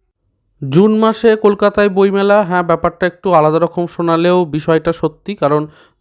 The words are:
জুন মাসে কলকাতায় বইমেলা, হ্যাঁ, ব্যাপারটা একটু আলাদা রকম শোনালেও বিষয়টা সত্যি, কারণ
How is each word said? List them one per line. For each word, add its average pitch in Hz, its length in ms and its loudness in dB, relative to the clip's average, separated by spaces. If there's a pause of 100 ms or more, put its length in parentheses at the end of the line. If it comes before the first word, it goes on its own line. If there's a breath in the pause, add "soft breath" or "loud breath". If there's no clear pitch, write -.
(720)
জুন 214 280 2
মাসে 220 380 2
কলকাতায় 208 520 0
বইমেলা, 196 540 0
হ্যাঁ, 180 200 -2
ব্যাপারটা 170 440 -2
একটু 180 260 -6
আলাদা 156 260 2
রকম 170 280 -2
শোনালেও 170 580 0
বিষয়টা 160 480 -2
সত্যি, 165 420 -8
কারণ 151 320 -2 (340 soft breath)